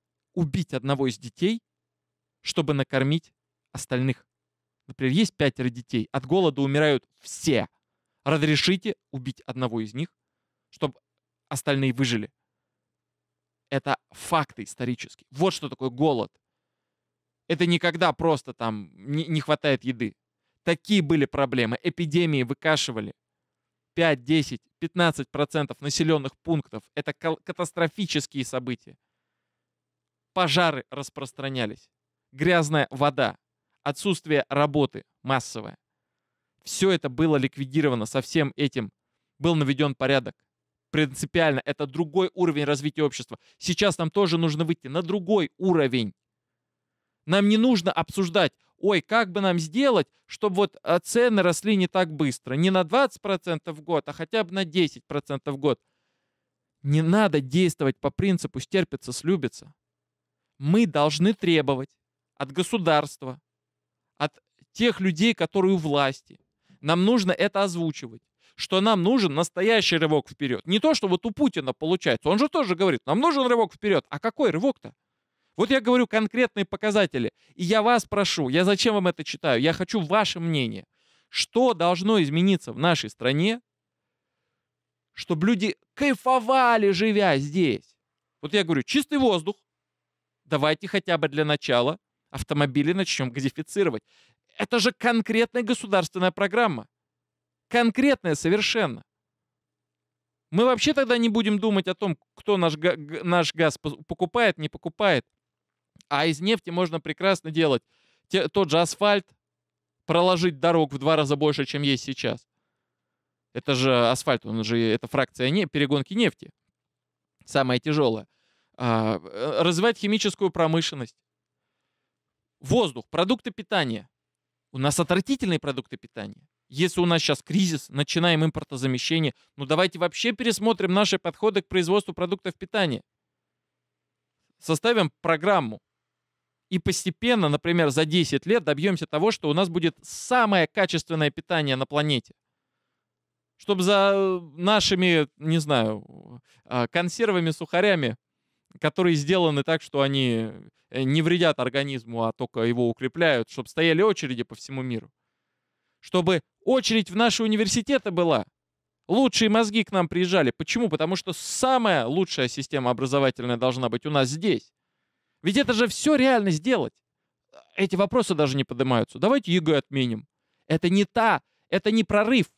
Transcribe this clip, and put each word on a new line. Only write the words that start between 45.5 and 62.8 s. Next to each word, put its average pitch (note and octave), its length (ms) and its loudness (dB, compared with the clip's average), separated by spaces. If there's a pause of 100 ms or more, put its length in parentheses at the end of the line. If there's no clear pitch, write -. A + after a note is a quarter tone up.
уровень. C3 560 0 (1120)
Нам G3+ 200 2
не A3 100 4
нужно A3 340 2
обсуждать: E3+ 600 -2 (240)
«Ой, F#3 240 0
как G#3+ 300 -2
бы G3 100 -4
нам F3+ 180 0
сделать, F#3+ 480 0 (180)
чтобы G3 300 -4
вот, G3 260 0
а, F3 180 0
цены A#3 440 2
росли F#3+ 320 2
не F#3 120 2
так F3+ 240 0
быстро, C#3 440 -4
не F3+ 160 2
на F#3 120 2
двадцать A#3 380 0
процентов F3 560 -6
в D#3 40 -20
год, D#3 260 -2
а D3 60 -10
хотя G#3 300 -4
бы E3+ 80 -8
на F#3+ 140 -4
десять D#3+ 400 -2
процентов C#3+ 500 -6
в - 40 -10
год». C#3 200 0 (1000)
Не D3 220 2
надо E3+ 360 2
действовать C#3 600 0
по C#3 100 -4
принципу F3+ 500 -2
«стерпится, C#3+ 540 -4
слюбится». D3 600 -4 (840)
Мы F3+ 300 2
должны D3+ 460 2
требовать C#3+ 600 0 (400)
от C#3 160 -10
государства, D3+ 880 -2 (800)